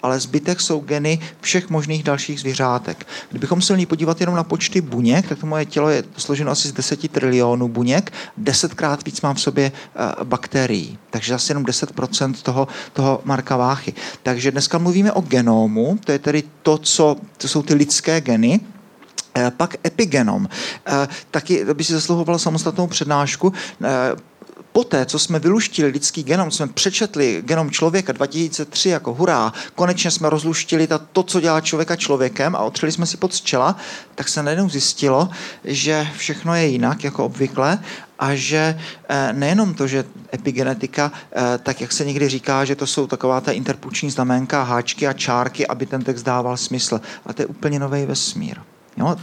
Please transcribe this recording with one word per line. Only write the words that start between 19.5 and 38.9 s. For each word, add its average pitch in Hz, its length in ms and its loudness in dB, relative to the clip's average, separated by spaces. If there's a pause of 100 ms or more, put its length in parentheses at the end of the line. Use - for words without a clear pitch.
pak 170 180 0 (100)
epigenom. 123 640 2 (360)
Eh, 139 220 0 (240)
taky 160 420 0
by 151 100 -4
si 165 100 -2
zasluhoval 170 460 2
samostatnou 165 480 0
přednášku. 151 640 2 (280)
Eh, - 60 0 (840)
poté, 170 340 2
co 151 140 -2
jsme 160 200 0
vyluštili 170 480 2
lidský 143 360 -2
genom, 160 280 0
jsme 151 160 -2
přečetli 147 800 0
genom 156 260 0
člověka 165 420 2
dva 139 140 0
tisíce 156 380 -4
tři - 240 0
jako 143 240 0
hurá, 123 400 2 (220)
konečně 180 360 2
jsme 156 180 0
rozluštili 156 580 2
ta, 156 100 0
to, 165 260 0
co 180 180 0
dělá 160 200 4
člověka 160 340 0
člověkem 135 600 0
a - 40 -2
otřeli 151 320 -2
jsme 170 140 -2
si - 120 -4
pod 185 160 -2
z - 80 -4
čela, 143 340 2 (400)
tak - 140 -6
se 151 140 -2
najednou 170 260 2
zjistilo, 143 600 2 (340)
že 151 440 0 (100)
všechno 165 380 -4
je 165 120 4
jinak, 127 360 0
jako 135 220 -2
obvykle, 135 540 0 (400)
a 139 160 0
že, 156 440 0 (300)